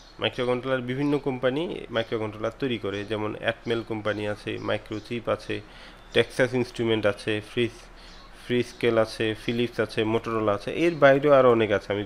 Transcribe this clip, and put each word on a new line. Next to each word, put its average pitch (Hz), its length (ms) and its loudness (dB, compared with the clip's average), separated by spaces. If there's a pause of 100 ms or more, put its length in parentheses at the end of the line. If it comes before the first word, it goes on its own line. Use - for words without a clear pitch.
(200)
microcontroller, 123 640 0
বিভিন্ন 143 360 0
company 135 640 -2 (120)
microcontroller 110 680 -2
তৈরি 123 180 0
করে, 98 280 -4
যেমন 107 340 -2
Atmel 117 480 -2
company 104 400 -2
আছে, 104 340 -6
Microchip 107 680 -4
আছে, 107 320 -4 (520)
Texas 120 400 2
ইনস্ট্রুমেন্ট 113 520 0
আছে, 104 360 0 (100)
ফ্রিস-, - 360 -2 (580)
Friscale 120 520 2
আছে, 110 380 2 (100)
Philips 117 340 -2
আছে, 110 240 0
Motorola 110 480 0
আছে, - 200 -2
এর 170 240 2
বাইরেও 143 360 4
আরও 131 200 8
অনেক 113 200 4
আছে। 98 220 0
আমি 101 120 -2